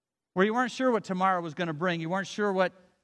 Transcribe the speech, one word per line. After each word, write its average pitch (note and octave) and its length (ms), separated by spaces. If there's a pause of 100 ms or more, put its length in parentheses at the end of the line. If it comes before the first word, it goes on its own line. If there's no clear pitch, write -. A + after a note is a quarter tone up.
(340)
where F#3+ 120
you A3 80
weren't B3 160
sure C4 220
what G#3+ 100
tomorrow F#3 380
was E3 120
gonna E3+ 200
bring. E3 280
You D#3+ 80
weren't F#3 200
sure G#3 240
what F#3 200 (300)